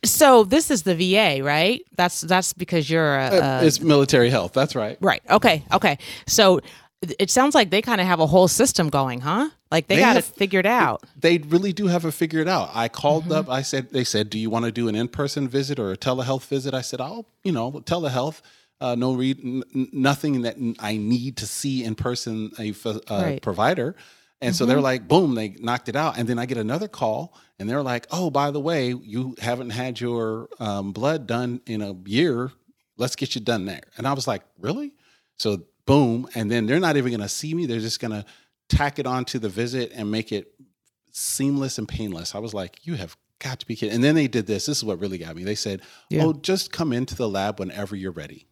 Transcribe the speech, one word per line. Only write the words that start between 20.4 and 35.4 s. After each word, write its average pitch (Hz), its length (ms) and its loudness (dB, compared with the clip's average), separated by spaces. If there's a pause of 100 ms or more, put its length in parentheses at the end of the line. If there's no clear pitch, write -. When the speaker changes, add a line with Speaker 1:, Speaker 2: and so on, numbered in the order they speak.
Speaker 2:
that 117 140 -4
n-, 117 220 -4
I 107 180 -4
need 120 420 -2
to 107 80 -8
see 131 380 -4
in 113 100 -4
person 110 640 -6
a 107 120 -6
f-, 104 160 -10
uh, 110 120 -4 (120)
Speaker 1:
Right. 110 320 -2
Speaker 2:
provider." 131 540 -2 (440)
And 127 140 0
so 131 120 0
they're 127 100 4
Speaker 1:
Mm-hmm. - 80 2
Speaker 2:
like, 127 240 -2
boom, 156 280 6
they 107 140 -4 (100)
knocked 117 280 -4
it 117 80 -4
out. 151 220 -2
And 117 100 -2
then 120 100 0
I 120 60 -4
get 123 140 -6
another 131 280 -4
call, 120 460 -4 (260)
and 98 120 -6
they're 139 120 -2
like, 123 280 -4
"Oh, 175 200 -2
by 143 200 2
the 143 100 -4
way, 143 320 0
you 123 480 -6
haven't 120 300 -4
had 123 300 -6
your, 117 480 -4 (120)
um, 101 320 -6
blood 135 340 -2
done 120 400 -4
in 110 140 -6
a 101 240 -8
year. 127 480 0 (460)
Let's 123 180 -4
get - 180 -6
you 127 60 -6
done 107 240 -2
there." - 200 -12 (120)
And 127 100 -6
I 135 60 0
was 135 160 -4
like, 104 140 -4 (180)
"Really?" 254 320 -6 (460)
So 101 260 -2 (220)